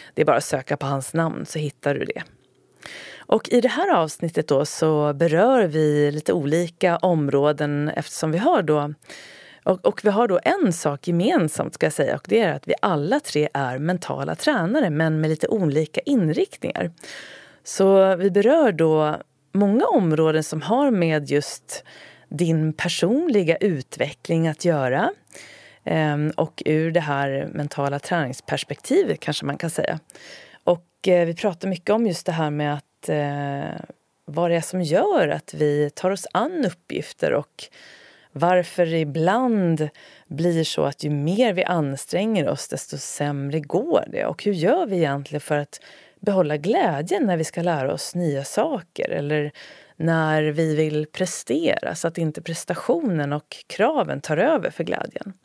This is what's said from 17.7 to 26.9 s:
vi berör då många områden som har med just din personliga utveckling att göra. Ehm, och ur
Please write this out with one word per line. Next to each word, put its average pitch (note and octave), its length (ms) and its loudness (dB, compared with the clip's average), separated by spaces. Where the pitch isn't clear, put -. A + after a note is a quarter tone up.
vi F#3 160 2
berör A#3 400 4
då D#3 440 2
många G#3 320 4
områden D#3+ 580 2
som D#3 180 -6
har B3 300 2
med D#3+ 380 2
just - 540 -4
din D#3 440 2
personliga G3 840 2
utveckling E3 880 -2
att D#3 180 -4
göra. D#3 460 2
Ehm, D3+ 540 0
och - 280 -2
ur D#3 260 2